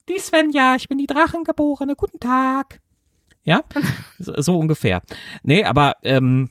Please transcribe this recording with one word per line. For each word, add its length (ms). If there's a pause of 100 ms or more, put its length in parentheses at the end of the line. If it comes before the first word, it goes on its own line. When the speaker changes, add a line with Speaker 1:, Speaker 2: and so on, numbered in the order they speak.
Speaker 1:
die 120
Svenja, 560
ich 120
bin 100
die 100
Drachengeborene, 880
guten 260
Tag.“ 580 (640)
Ja, 200 (280)
Speaker 2:
<laughs> 280
Speaker 1:
so, 220
so 160
ungefähr. 440 (420)
Nee, 220
aber, 380
ähm, 480